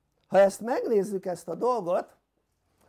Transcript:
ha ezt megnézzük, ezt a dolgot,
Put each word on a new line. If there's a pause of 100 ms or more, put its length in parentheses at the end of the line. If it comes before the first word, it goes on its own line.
(280)
ha
ezt
megnézzük,
ezt
a
dolgot, (720)